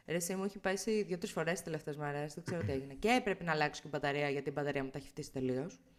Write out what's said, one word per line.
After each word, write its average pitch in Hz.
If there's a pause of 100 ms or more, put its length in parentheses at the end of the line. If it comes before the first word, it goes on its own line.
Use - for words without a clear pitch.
ρε 160
εσύ, 180
μου 190
έχει 202
πέσει 202
δύο-τρεις 175
φορές 165
τις 175
τελευταίες 160
μέρες. 147
Δεν 170
ξέρω 170
τι 143
έγινε. 135
Και 202
έπρεπε 226
να 165
αλλάξω 151
και 156
την 147
μπαταρία, 143
γιατί 139
η 147
μπαταρία 143
μου 131
τα 151
έχει 139
φτύσει -
τελείως. 131 (200)